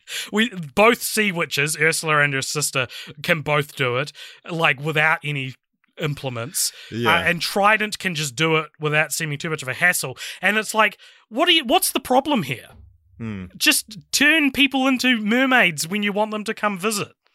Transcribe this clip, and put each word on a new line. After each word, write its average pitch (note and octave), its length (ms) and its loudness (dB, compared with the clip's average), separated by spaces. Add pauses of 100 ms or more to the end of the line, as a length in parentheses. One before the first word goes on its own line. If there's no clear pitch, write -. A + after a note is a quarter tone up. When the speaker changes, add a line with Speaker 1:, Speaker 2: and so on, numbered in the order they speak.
(320)
Speaker 1:
we, A3 180 0
both G3 520 2
sea G#3 300 0
witches, D#3+ 460 -2
Ursula D#3 420 2
and C#3+ 140 2
her C3+ 80 -2
sister, C3+ 460 -2 (360)
can E3 180 2
both D3 340 -2
do B2 220 0
it, D3 140 -4 (400)
like, D#3+ 300 2
without D#3 420 2
any C3+ 320 -6 (420)
implements. C3+ 760 -4 (180)
Speaker 2:
Yeah. A#2 240 2
Speaker 1:
Uh, E3+ 80 2
and E3+ 180 0
Trident G#3 560 2
can F3+ 180 -6
just D3 200 -6
do D#3+ 220 4
it D#3 120 -4 (120)
without D3+ 320 0
seeming D3+ 240 -4
too E3 120 -6
much D#3 140 -4
of B2+ 60 -8
a B2+ 40 -2
hassle. E3+ 440 0 (240)
And G3+ 160 0
it's G#3+ 160 -4
like, G#3+ 260 2 (300)
what C#4+ 180 0
are F4+ 60 6
you, D#4+ 100 4
what's D4+ 300 2
the - 80 -2
problem C4 420 2
here? A#2+ 240 -8 (500)
Speaker 2:
Hmm. G#2 280 -8 (100)
Speaker 1:
Just - 420 -2 (140)
turn D4+ 400 2
people C4+ 380 2
into B3+ 280 2
mermaids G#3+ 680 2
when G#3 160 -4
you G#3 80 -2
want G#3 200 -2
them G#3+ 120 -6
to A3 100 -4
come G#3 240 -2
visit. G3 360 -4 (220)